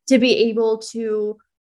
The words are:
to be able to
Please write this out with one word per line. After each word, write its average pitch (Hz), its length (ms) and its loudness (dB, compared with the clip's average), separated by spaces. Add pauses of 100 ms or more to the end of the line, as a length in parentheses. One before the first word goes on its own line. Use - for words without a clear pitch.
to 262 140 4
be 240 160 2 (140)
able 220 280 0 (140)
to 214 460 -6 (240)